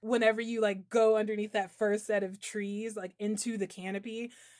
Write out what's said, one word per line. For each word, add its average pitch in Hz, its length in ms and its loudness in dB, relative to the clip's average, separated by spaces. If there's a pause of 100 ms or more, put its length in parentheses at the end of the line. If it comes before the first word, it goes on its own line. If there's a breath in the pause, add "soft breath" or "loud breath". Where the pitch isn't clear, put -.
whenever 220 380 4
you, 226 220 -2
like, 196 280 0
go 220 280 6
underneath 214 360 -2
that 196 240 -2
first 208 280 0
set 202 180 0
of 190 160 -8
trees, 208 560 -4
like, 185 240 -10
into 214 380 -2
the 196 100 -2
canopy. 202 640 -8 (280 loud breath)